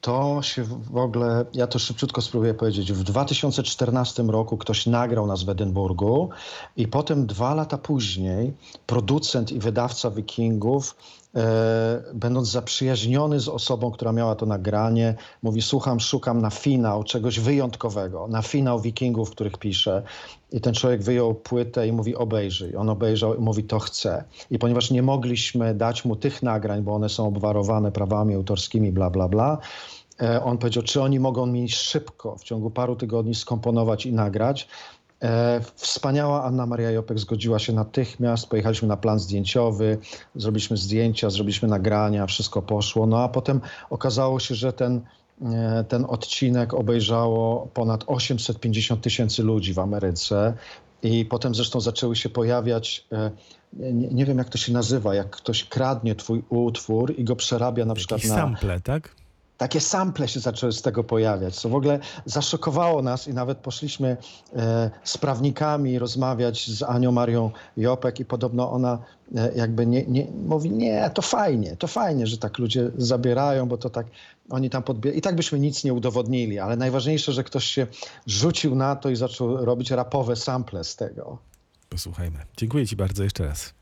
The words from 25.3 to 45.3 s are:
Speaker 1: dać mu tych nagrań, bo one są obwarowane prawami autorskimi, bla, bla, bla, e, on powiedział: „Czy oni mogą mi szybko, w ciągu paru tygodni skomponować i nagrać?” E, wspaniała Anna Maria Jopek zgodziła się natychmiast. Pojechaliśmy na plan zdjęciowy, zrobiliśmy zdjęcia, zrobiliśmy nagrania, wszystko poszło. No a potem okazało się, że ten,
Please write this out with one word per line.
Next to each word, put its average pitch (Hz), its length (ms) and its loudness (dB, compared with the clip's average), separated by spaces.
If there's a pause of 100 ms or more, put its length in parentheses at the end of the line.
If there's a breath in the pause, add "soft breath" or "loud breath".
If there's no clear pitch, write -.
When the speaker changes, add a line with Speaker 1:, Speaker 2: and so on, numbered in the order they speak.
Speaker 1:
dać 113 300 0
mu 113 100 0
tych 139 280 -2
nagrań, 107 380 0
bo 104 140 -2
one 107 140 0
są 110 180 0
obwarowane 104 640 2
prawami 104 440 2
autorskimi, 98 560 0
bla, 92 180 2
bla, 92 180 2
bla, 120 300 4 (640 loud breath)
e, 117 220 2
on 123 140 0
powiedział: 117 260 0
„Czy 139 180 0
oni 135 180 4
mogą 127 260 2
mi 123 240 0
szybko, - 680 -4
w - 60 -20
ciągu 110 280 -4
paru 123 240 0
tygodni 117 400 0
skomponować 113 720 0
i 127 80 0
nagrać?” 110 540 0 (560 loud breath)
E, 117 380 2 (140)
wspaniała 143 680 0
Anna 127 220 0
Maria 117 260 0
Jopek 113 280 0
zgodziła 110 400 0
się 113 140 -2
natychmiast. 117 760 0
Pojechaliśmy 110 400 0
na 104 100 2
plan 107 220 2
zdjęciowy, 104 800 2 (380 loud breath)
zrobiliśmy 110 420 0
zdjęcia, 110 520 2
zrobiliśmy 101 380 0
nagrania, 104 600 2
wszystko - 340 -2
poszło. 107 440 2
No 113 180 4
a 123 60 2
potem 127 320 0 (280 loud breath)
okazało 131 500 0
się, 123 160 -4
że 123 180 -2
ten, 123 280 0 (400 loud breath)